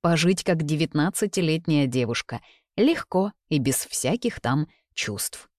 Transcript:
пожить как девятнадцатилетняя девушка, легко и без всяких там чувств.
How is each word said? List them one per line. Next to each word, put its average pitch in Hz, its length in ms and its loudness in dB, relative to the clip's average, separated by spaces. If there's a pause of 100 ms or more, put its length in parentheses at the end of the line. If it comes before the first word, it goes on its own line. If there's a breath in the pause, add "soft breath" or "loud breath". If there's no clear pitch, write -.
пожить 170 420 2
как 165 200 0
девятнадцатилетняя 156 1200 0
девушка, 120 560 -2 (360 soft breath)
легко 208 560 0 (160)
и 151 100 2
без 127 260 0
всяких - 540 -4
там 139 280 0 (260 soft breath)
чувств. - 640 -8